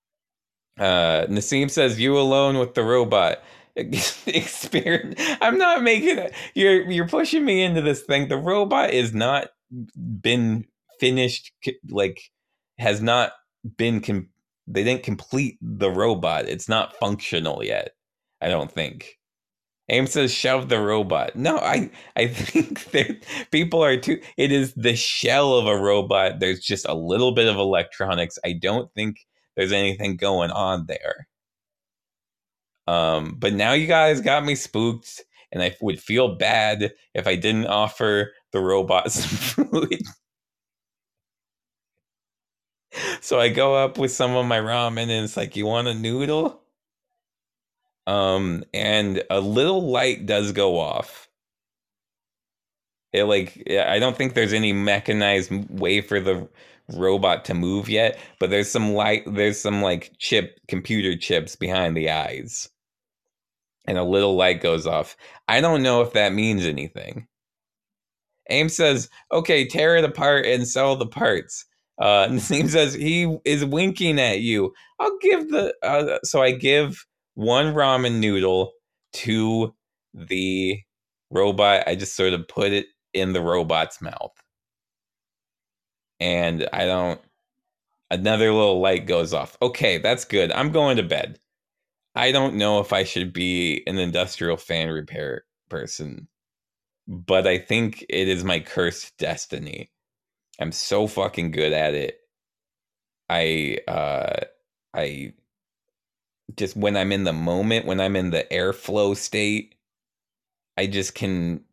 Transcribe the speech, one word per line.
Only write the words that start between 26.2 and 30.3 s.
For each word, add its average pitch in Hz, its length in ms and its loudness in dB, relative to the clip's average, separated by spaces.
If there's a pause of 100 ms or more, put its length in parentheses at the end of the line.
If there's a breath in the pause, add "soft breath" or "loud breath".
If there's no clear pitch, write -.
There's 92 220 0
just - 260 -4
a 78 60 -2
little 95 400 0
bit 117 140 4
of 104 100 2
electronics. 92 880 -2
I 87 80 -4
don't 98 400 -4
think 107 240 -6 (380)
there's 95 180 0
anything 98 440 0
going 90 340 0